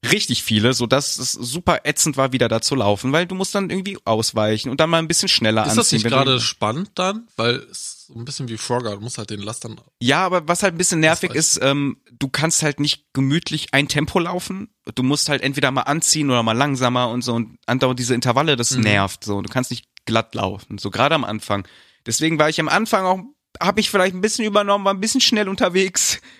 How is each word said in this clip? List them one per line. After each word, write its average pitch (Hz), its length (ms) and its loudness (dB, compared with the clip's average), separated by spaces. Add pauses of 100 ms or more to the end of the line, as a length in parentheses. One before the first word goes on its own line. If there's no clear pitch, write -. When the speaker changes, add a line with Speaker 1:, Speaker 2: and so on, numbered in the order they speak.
(100)
Speaker 1:
Richtig 196 320 0
viele, 110 300 4
sodass 123 460 0
es 120 140 -4
super 143 520 0
ätzend 147 320 0
war, 131 160 2
wieder 123 160 2
da 113 140 0
zu - 120 0
laufen, 104 380 2
weil 170 140 2
du 185 80 -8
musst 190 200 -6
dann 196 140 0
irgendwie 190 380 -6
ausweichen 110 640 0
und 139 100 -4
dann 160 80 4
mal 165 80 2
ein 165 120 0
bisschen 190 200 0
schneller 110 380 2
Speaker 2:
Ist 107 100 0
das - 20 4 (140)
Speaker 1:
anziehen, - 60 2
Speaker 2:
nicht 107 60 0
Speaker 1:
wenn 117 80 0
du 127 40 2
Speaker 2:
gerade 135 240 2
spannend 120 540 -4
dann? 202 420 -4
Weil 120 200 0 (140)
es - 80 -14
ist - 280 -14
so - 80 -20
ein 117 100 -12
bisschen 135 240 -8
wie 113 80 -8
Frogger, 120 400 -4
du 98 60 -12
musst 113 160 -10
halt 110 100 -10
den 101 140 -8
Lastern 110 360 -10 (220)
Speaker 1:
Ja, 143 240 2
aber 175 240 0
was 170 140 0
halt 190 120 2
ein 165 40 -8
bisschen 170 220 2
nervig 160 320 2
Speaker 2:
ausweichen. 110 60 0
Speaker 1:
ist, - 240 2
ähm, 139 360 0 (200)
du 139 100 -2
kannst 156 340 0
halt 147 180 -2
nicht - 320 -2
gemütlich 139 600 0
ein 143 140 2
Tempo 156 320 0
laufen. 180 500 -6 (240)
Du 127 80 -2
musst 139 260 2
halt 139 140 0
entweder 139 280 0
mal 135 120 0
anziehen 151 480 0
oder 123 120 4
mal 113 140 2
langsamer 123 540 2
und 123 100 -2
so 120 140 -2
und 117 320 -4
andauernd 127 320 2
diese 123 160 0
Intervalle, 127 420 2
das 120 140 -2
Speaker 2:
Mhm. 127 140 0
Speaker 1:
nervt 101 380 2
so. 101 200 -4
Du 104 80 -8
kannst 127 200 -2
nicht 120 140 -8 (220)
glatt 113 280 0
laufen, 104 440 -6
so 101 120 -6
gerade 143 240 2
am 139 100 0
Anfang. 104 440 -6 (380)
Deswegen 151 320 -2
war 151 100 4
ich 160 100 -2
am 156 120 -2
Anfang 196 340 0
auch, 185 160 0 (400)
hab 190 180 0
ich 214 120 0
vielleicht 185 240 2
ein 185 80 -4
bisschen 220 240 -2
übernommen, 202 400 2
war 196 80 2
ein 190 60 -6
bisschen 226 200 0
schnell 208 300 2
unterwegs, 190 720 0 (180)